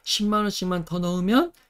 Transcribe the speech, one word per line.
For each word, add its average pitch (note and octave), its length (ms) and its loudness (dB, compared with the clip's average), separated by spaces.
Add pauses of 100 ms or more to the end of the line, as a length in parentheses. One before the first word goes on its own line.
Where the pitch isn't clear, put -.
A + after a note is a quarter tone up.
십만 G#3 380 0
원씩만 F#3 420 -2
더 F3 140 -6
넣으면 F#3 540 2 (180)